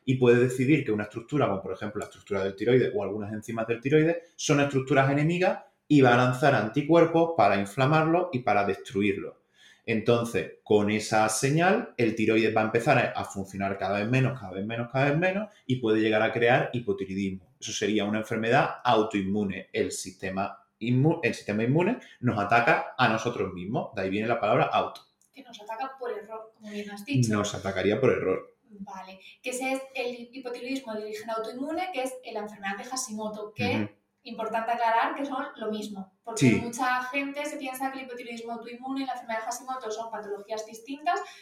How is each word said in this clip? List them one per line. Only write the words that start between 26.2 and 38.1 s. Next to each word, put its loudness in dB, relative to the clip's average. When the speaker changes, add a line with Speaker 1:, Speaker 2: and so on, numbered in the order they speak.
Speaker 2:
como -18
bien -10
has -12
dicho. 0
Speaker 1:
Nos -2
atacaría -2
por 4
error. -2
Speaker 2:
Vale, -14
que -6
ese -4
es -4
el -8
hipotiroidismo -8
de -6
origen -12
autoinmune, -6
que -4
es -4
la -6
enfermedad -8
de -12
Hashimoto, -8
que -2
Speaker 1:
Ujú. -4
Speaker 2:
importante -4
aclarar 2
que -4
son -6
lo -6
mismo, -8
porque -8
Speaker 1:
Sí. 2
Speaker 2:
mucha -2
gente -6
se -8
piensa -8
que -12
el -12
hipotiroidismo -12